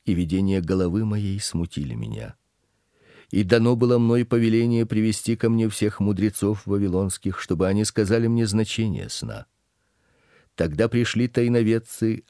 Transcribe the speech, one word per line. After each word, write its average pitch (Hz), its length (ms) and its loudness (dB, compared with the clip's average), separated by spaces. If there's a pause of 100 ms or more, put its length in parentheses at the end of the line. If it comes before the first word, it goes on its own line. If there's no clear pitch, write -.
и 107 80 0
видение 92 480 0
головы 92 460 0
моей 101 340 -4
смутили 73 540 -6
меня. 55 420 -10 (960)
И 98 120 2
дано 113 320 4
было 120 240 4
мной 117 280 4
повеление 117 580 2
привести 110 500 0
ко 113 140 0
мне 113 220 2
всех 104 280 -2
мудрецов 101 680 0
вавилонских, 95 760 -2
чтобы 90 260 0
они 104 180 0
сказали 113 420 0
мне 117 200 2
значение 107 640 -2
сна. - 380 -10 (1080)
Тогда 82 340 0
пришли 120 380 0
тайноведцы, 113 1040 0